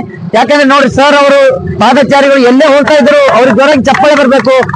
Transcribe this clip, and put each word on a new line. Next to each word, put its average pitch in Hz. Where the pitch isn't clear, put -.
ಯಾಕಂದ್ರೆ 285
ನೋಡಿ 269
ಸರ್, 285
ಅವರು 277
ಪಾದಚಾರಿಗಳು 269
ಎಲ್ಲೇ 269
ಹೋಗ್ತಾ 294
ಇದ್ರು 294
ಅವ್ರಿಗೆ 240
ಜೋರಾಗಿ 277
ಚಪ್ಪಾಳೆ 294
ಬರ್ಬೇಕು. 262